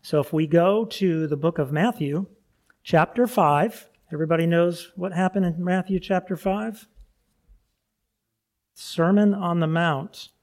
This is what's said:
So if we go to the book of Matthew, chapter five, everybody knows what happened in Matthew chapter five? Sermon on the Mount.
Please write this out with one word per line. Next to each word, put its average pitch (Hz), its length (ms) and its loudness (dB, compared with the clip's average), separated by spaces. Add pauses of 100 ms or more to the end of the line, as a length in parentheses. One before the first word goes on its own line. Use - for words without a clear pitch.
So - 180 0
if 139 140 -4
we 160 120 0
go 180 380 2
to 175 420 -2
the 147 120 -2
book 165 200 -2
of 139 140 -2
Matthew, 160 560 -2 (560)
chapter 175 440 2
five, 156 640 0 (220)
everybody 160 340 0
knows 170 520 0
what 185 160 -6
happened 185 320 0
in 175 180 -4
Matthew 180 380 -2
chapter 185 340 -2
five? 208 500 -6 (1900)
Sermon 202 600 2
on 175 280 -2
the 160 60 2
Mount. 165 640 -2 (140)